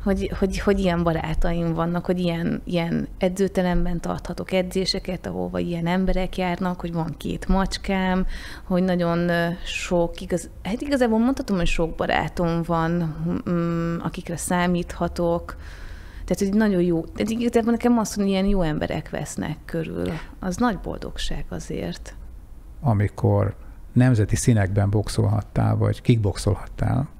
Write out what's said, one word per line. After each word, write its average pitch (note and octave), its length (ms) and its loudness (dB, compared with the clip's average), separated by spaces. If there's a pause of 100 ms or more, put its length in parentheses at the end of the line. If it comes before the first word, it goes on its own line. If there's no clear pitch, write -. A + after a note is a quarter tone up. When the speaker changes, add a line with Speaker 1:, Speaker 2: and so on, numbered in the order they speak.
Speaker 1:
hogy, G3 360 0
hogy, F#3+ 200 2
hogy G3 200 4
ilyen F3 240 2
barátaim E3 680 2
vannak, E3+ 320 0
hogy F3+ 140 0
ilyen, E3+ 460 0
ilyen E3 420 0 (100)
edzőteremben F3+ 800 2
tarthatok F3 520 -6
edzéseket, F#3 760 -2
ahova F3+ 320 -2
ilyen E3+ 280 -2
emberek F#3 500 2
járnak, F3+ 420 -2
hogy E3+ 140 -6
van D#3+ 240 -2
két E3 300 -6
macskám, F#3 800 2 (380)
hogy F#3 200 2
nagyon, F3 460 2
ö, E3+ 180 2 (160)
sok, - 580 -2
igaz-, F3+ 280 -4 (140)
hát G3+ 180 -4
igazából B3+ 380 2
mondhatom, A#3 380 0
hogy E3 100 2
sok E3+ 280 2
barátom E3+ 720 0
van, E3 500 0 (340)
mm, E3+ 500 0
akikre E3+ 380 -6
számíthatok. F3 1160 0 (720)
Tehát, F#3 180 0
hogy G3 160 2
nagyon G3+ 220 4
jó. E3+ 240 2
Tehát G#3+ 240 -4
igazából A#3 420 2
nekem A#3+ 260 4
az, G#3+ 160 0
hogy G3+ 140 0
ilyen F#3+ 180 2
jó G3 160 4
emberek D3+ 480 0
vesznek D3+ 560 -4
körül, E3 460 -4 (280)
az F#3 160 -4
nagy A#3 240 2
boldogság - 680 -6
azért. - 680 -8 (680)
Speaker 2:
Amikor G2+ 760 2 (380)
nemzeti B2 420 4
színekben G2+ 540 4
boxolhattál, G#2 840 2
vagy G#2+ 260 2
kickboxolhattál A2 1080 2 (120)